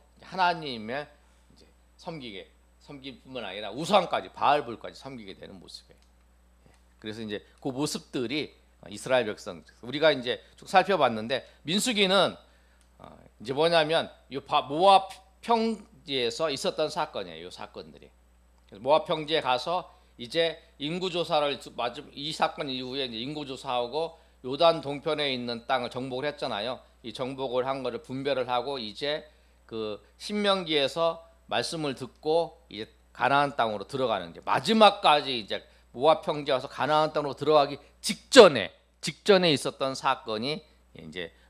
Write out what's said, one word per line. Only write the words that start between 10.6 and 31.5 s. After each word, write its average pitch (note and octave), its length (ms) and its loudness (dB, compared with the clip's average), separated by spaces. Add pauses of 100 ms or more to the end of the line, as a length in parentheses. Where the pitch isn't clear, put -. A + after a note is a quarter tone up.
살펴봤는데, C3+ 800 2 (160)
민수기는, F#3+ 720 2 (600)
어, - 220 -20 (200)
이제 C3 140 -8
뭐냐면 D#3+ 580 2 (180)
이 C3+ 100 -8
바-, C#3+ 240 0
모압 F#3 460 4 (320)
평지에서 D#3+ 1080 -2
있었던 D#3+ 400 -2
사건이에요. F2+ 580 -8
이 F2+ 40 -16
사건들이. F#2 580 -16 (580)
그래서 G#2 160 -18
모압 D3+ 220 2
평지에 D#3 340 -2
가서 C3+ 580 -4 (200)
이제 D#3 440 -4 (160)
인구 F3 320 -4
조사를 D3+ 500 -2
두-, - 160 -18
맞음-, B2 380 -6
이 D3 200 -8
사건 D#3+ 360 -2
이후에 B2+ 360 -6
이제 A2+ 120 -10
인구 D3 280 -8
조사하고 C3 760 -6 (240)
요단 D3+ 380 4
동편에 C#3+ 520 -2
있는 A#2+ 340 -6
땅을 B2 220 0
정복을 B2+ 360 -6
했잖아요. B2 560 -6 (220)
이 A2+ 100 -12
정복을 C3 520 -4
한 C3+ 180 -4
거를 A#2 180 -6
분별을 C3 480 -4
하고, B2 300 -2
이제 C#3+ 500 -8 (360)
그 G#2+ 360 -8 (160)
신명기에서 E3 1120 0 (180)
말씀을 C3 480 -4